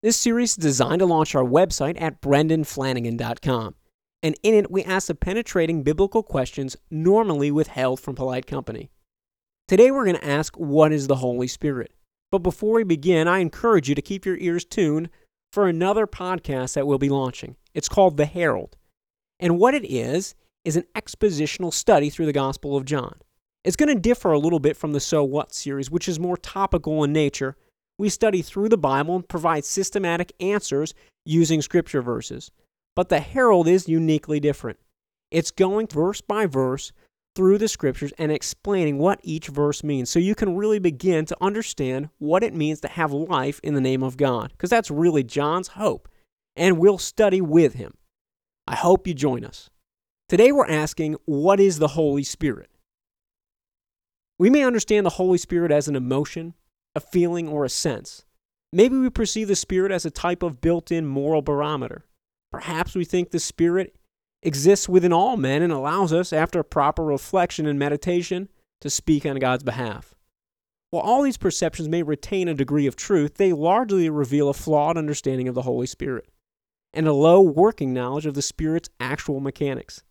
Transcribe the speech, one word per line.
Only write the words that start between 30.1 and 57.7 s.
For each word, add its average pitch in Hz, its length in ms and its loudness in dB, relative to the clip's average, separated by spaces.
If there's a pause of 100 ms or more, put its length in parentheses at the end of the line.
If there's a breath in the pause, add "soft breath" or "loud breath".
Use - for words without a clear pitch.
answers 180 540 -2 (320 soft breath)
using 160 380 2
scripture 160 400 -2
verses. 120 480 -8 (440)
But 180 140 -2
The 151 120 2
Herald 208 460 4
is 180 220 2
uniquely 160 500 0
different. 143 400 -4 (520)
It's 160 200 -2
going 202 360 0
verse 175 340 -2
by 214 240 -2
verse 135 480 -2 (420)
through 190 220 6
the 214 100 0
scriptures 143 520 -4
and 151 120 -2
explaining 156 680 -2
what 180 240 2
each 160 240 -8
verse 147 360 -2
means, 139 280 -4
so - 80 2
you 190 160 2
can 190 220 -2
really 208 220 0
begin 170 460 0
to - 160 -10
understand 147 800 -4
what 165 260 0
it 220 80 -4
means 156 300 -4
to 147 60 -8
have 156 260 -4
life 147 480 -4
in 147 100 -4
the 143 80 0
name 131 220 0
of 127 160 -6
God, 123 400 -2
'cause 180 100 -6
that's 226 220 0
really 156 340 2
John's 151 440 -4
hope, 190 380 -6 (480)
and 175 240 2
we'll 190 200 6
study 190 420 0
with 156 320 4
him. 113 220 -14 (720)
I 120 100 -6
hope 185 300 2
you 175 80 -4
join 127 280 -4
us. - 280 -18 (580)
Today 240 240 6
we're 285 140 4
asking, 151 580 -2
"What 165 360 2
is 190 180 4
the 151 100 2
Holy 143 360 0
Spirit?" - 440 -6 (1700)
We 190 140 6
may 285 140 6
understand 214 420 2
the 165 40 2
Holy 185 280 0
Spirit 170 320 -2
as 147 160 2
an 147 80 -4
emotion, 143 600 -4 (420)
a - 20 -4
feeling, 170 480 0
or 147 180 -2
a 127 40 -2
sense. - 560 -6 (480)